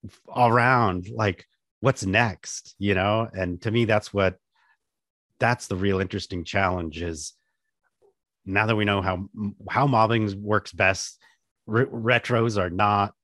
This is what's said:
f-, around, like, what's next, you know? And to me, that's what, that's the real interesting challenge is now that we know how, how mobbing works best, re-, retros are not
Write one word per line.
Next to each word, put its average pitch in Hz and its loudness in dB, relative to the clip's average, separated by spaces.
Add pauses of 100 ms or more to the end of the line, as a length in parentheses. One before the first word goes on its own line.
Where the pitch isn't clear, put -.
f-, - -20 (160)
around, 117 4
like, 107 -2 (360)
what's 127 0
next, 101 -2
you 101 2
know? 107 0
And 90 -6
to 113 -4
me, 113 0
that's 107 0
what, 95 0 (1000)
that's 117 0
the 101 -4
real 95 0
interesting 92 -6
challenge 87 -2
is 80 -8 (1120)
now 101 2
that 113 2
we 107 2
know 101 0
how, 95 -2 (400)
how 131 2
mobbing 110 2
works 104 -2
best, 95 0 (480)
re-, 113 2
retros 117 0
are 90 -2
not 101 2 (100)